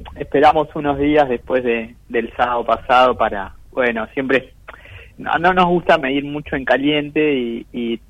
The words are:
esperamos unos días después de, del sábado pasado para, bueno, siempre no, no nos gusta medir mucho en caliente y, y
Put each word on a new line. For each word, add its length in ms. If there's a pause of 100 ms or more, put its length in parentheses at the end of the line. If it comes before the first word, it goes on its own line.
(160)
esperamos 580
unos 240
días 320
después 340
de, 320 (140)
del 260
sábado 300
pasado 520
para, 380 (160)
bueno, 420
siempre 400 (640)
no, 200
no 160
nos 140
gusta 300
medir 260
mucho 320
en 100
caliente 720
y, 380
y 260 (100)